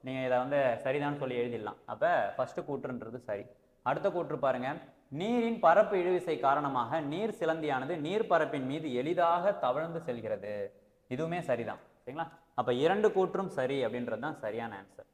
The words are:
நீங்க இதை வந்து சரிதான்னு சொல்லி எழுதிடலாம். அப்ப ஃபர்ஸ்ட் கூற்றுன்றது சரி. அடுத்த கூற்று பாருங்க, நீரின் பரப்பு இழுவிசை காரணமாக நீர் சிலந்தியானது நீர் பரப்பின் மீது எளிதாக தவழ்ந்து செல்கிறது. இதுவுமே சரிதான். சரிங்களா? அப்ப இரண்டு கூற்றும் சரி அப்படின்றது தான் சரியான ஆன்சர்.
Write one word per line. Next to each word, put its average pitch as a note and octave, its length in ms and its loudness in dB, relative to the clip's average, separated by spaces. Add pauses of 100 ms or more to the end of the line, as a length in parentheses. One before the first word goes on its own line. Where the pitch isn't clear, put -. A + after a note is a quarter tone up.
நீங்க C3 220 -4
இதை B2 160 4
வந்து C#3+ 160 0 (260)
சரிதான்னு C#3+ 380 -2
சொல்லி B2+ 180 -4
எழுதிடலாம். A2+ 400 -4 (120)
அப்ப A2 120 -2 (300)
ஃபர்ஸ்ட் C3 340 -4
கூற்றுன்றது B2 580 -6
சரி. G#2 160 -4 (460)
அடுத்த D3 260 0
கூற்று D#3+ 300 -2
பாருங்க, B2+ 240 2 (500)
நீரின் A#3 460 0
பரப்பு G3+ 360 8
இழுவிசை F3 320 2 (120)
காரணமாக C3+ 520 2 (140)
நீர் G3+ 300 -4
சிலந்தியானது D#3 520 0 (120)
நீர் G#3 260 0
பரப்பின் D3+ 400 2
மீது D#3 160 -4 (140)
எளிதாக F3 500 2 (140)
தவழ்ந்து D#3+ 420 0
செல்கிறது. G#2+ 480 -4 (580)
இதுவுமே E3 260 -4 (100)
சரிதான். A2+ 320 -2 (220)
சரிங்களா? D#3 220 -8 (340)
அப்ப B2+ 140 2 (100)
இரண்டு G3+ 320 6
கூற்றும் F#3 420 0
சரி C3+ 280 0
அப்படின்றது A#2 400 -2
தான் D3+ 180 -6
சரியான A2+ 380 -4
ஆன்சர். - 320 -20